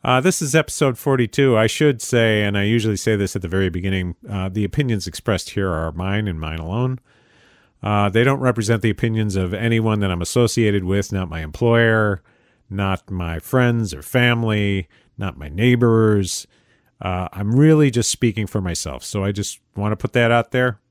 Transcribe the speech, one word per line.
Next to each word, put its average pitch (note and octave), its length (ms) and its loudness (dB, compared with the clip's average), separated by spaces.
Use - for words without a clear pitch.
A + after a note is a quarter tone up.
Uh, B2+ 180 2
this F3+ 220 0
is C#3+ 120 -4
episode D3 440 0
forty-two. C3 580 2
I A2 120 4
should D3 340 0
say, A2+ 400 2
and G2+ 160 0
I G2 60 0
usually G#2+ 320 0
say A2 180 0
this G2+ 220 -2
at F2+ 60 -6
the F2+ 60 -8
very F#2 220 0
beginning, F2+ 460 -4
uh, F#2+ 200 -4
the G2+ 160 -4
opinions A#2 420 -2
expressed - 440 -4
here F#2+ 200 -2
are D#2+ 220 -2
mine G2 360 -4
and D#2+ 120 -6
mine D#2 180 -6
alone. A#2+ 400 -4
Uh, G#2 260 2
they A2+ 160 4
don't C3+ 160 2
represent A#2 420 0
the A2 80 2
opinions A2 460 -2
of F#2 180 0
anyone A2 460 2
that G2 100 2
I'm F2 120 -2
associated G#2+ 640 2
with, G2 280 -2
not F#2 160 -4
my D#2+ 140 -8
employer, A2 800 2
not G2 400 -4
my E2+ 300 -6
friends A#2 560 0
or C#2+ 80 -14
family, A2 840 0
not F#2+ 220 -6
my D2 100 -14
neighbors. A2+ 1000 2
Uh, F2+ 320 -6
I'm G#2 220 -4
really D3+ 380 6
just A#2 180 0
speaking A2 380 -2
for G#2 120 -4
myself. E2 440 -6
So G2+ 180 -6
I G2 80 0
just G2+ 300 -6
wanna G#2 200 -2
put - 180 -6
that A#2 180 4
out A#2 180 2
there B2+ 300 0